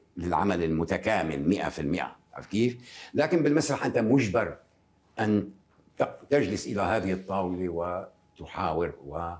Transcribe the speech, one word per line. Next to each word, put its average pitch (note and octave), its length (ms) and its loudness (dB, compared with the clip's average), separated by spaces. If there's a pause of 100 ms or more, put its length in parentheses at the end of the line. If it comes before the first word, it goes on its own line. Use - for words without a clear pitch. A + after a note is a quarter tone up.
(160)
للعمل F2 480 0
المتكامل D#2+ 840 0
مئة D#2+ 200 2
في D2+ 100 -8
المئة، D2+ 440 -4 (120)
عرفت B1+ 160 -14
كيف؟ A#2+ 260 2 (380)
لكن D#3 280 4
بالمسرح D3 440 2
أنت A#2+ 120 0
مجبر A2 580 2 (640)
أن G#2 300 2 (540)
تق-، - 280 -6
تجلس A#2 360 2
إلى G2+ 140 -2
هذه F#2+ 320 0
الطاولة F#2 560 -2 (720)
وتحاور D#2+ 540 -2 (480)